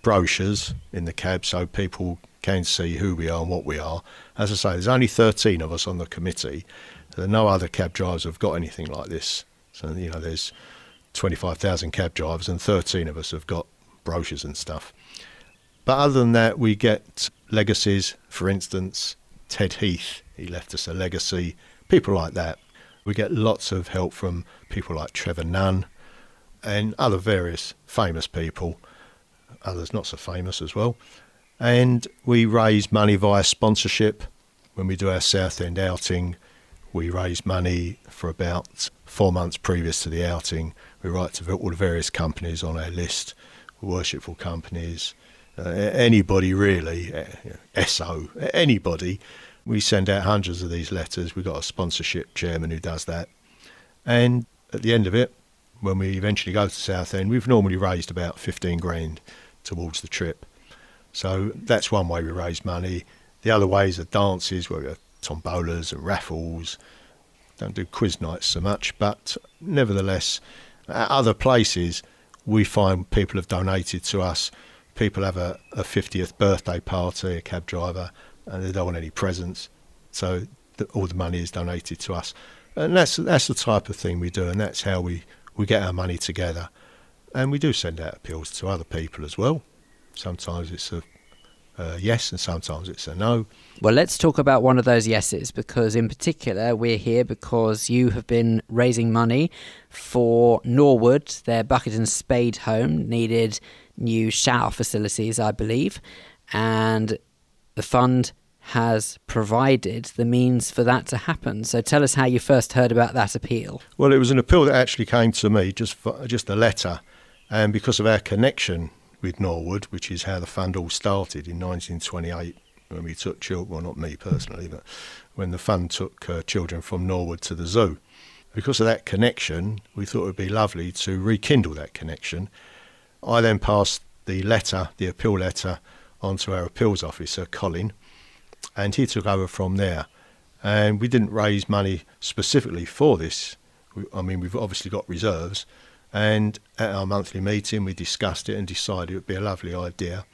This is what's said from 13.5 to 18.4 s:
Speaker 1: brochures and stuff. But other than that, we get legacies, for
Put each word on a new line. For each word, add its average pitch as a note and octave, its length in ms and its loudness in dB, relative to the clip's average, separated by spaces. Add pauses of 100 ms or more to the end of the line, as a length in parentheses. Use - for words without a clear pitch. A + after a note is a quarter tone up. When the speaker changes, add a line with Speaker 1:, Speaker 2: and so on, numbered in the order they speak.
Speaker 1:
brochures E2 400 -6
and C#2+ 140 -10
stuff. - 360 -10 (920)
But C3+ 120 4
other C#3 220 6
than A#2+ 120 6
that, A2+ 260 6
we A2 180 4
get - 540 0 (220)
legacies, G2+ 640 2 (140)
for F2+ 200 -2